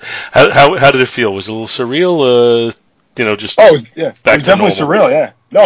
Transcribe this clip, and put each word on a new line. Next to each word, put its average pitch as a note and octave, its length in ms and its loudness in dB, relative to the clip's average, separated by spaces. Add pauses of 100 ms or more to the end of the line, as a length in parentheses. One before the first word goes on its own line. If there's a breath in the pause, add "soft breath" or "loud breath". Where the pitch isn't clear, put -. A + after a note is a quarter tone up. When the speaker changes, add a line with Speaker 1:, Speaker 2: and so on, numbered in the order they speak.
(140)
Speaker 1:
<laughs> - 180 -16
how, C3+ 200 2
how, C#3+ 260 2
how C#3 140 2
did C3 100 0
it B2 60 -2
feel? A2 260 -4
Was G2 140 -10
it A2 40 -10
a A2 40 -10
little A2+ 120 -10
surreal? D3+ 540 -4
Uh, A#2+ 520 2 (440)
you A#2+ 80 -2
know, G#2+ 100 -2
just G#2 240 -6
Speaker 2:
Oh, G#3+ 80 8
it F3 40 8
was, B2 240 -2
yeah. D#3+ 180 -8 (100)
Speaker 1:
back - 120 2
Speaker 2:
It - 20 2
was C#3+ 60 -6
Speaker 1:
to F3+ 80 0
Speaker 2:
definitely G3 280 0
Speaker 1:
normal? F3 280 0
Speaker 2:
surreal, B3 40 0
yeah. D4 200 -2 (200)
No, A#3+ 140 4